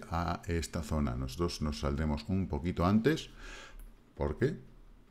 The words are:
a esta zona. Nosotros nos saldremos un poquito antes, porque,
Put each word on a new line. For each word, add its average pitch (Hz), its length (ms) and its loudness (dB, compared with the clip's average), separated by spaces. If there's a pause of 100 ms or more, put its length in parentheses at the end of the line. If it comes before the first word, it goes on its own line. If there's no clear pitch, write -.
a 85 380 -2
esta 85 360 -2
zona. 73 340 0
Nosotros 76 440 -2
nos 76 200 -2
saldremos 73 480 0
un 95 180 2
poquito 82 380 0
antes, 113 440 4 (840)
porque, 73 400 0 (560)